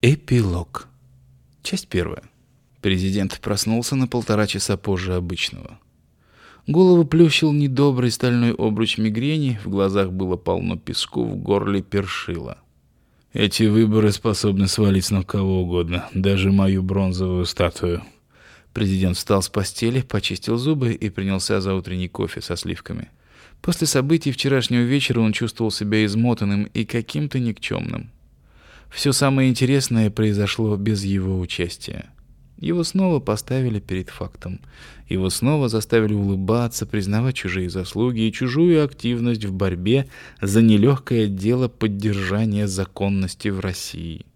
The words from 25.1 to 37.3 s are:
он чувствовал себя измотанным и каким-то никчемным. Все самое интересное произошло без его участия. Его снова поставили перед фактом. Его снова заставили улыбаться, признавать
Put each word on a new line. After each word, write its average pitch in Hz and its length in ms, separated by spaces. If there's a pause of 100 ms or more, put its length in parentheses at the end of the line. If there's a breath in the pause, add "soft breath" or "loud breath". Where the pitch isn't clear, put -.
он 110 120
чувствовал 113 380
себя 107 340
измотанным 104 600
и 110 200
каким-то 135 540
никчемным. - 720 (760 soft breath)
Все - 220
самое 135 380
интересное 123 600
произошло 104 680
без 101 260
его 95 380
участия. - 640 (520)
Его 170 280
снова 185 340
поставили 120 600
перед 92 280
фактом. - 520 (480 loud breath)
Его 92 200
снова 139 380
заставили 107 460
улыбаться, 101 720
признавать 107 500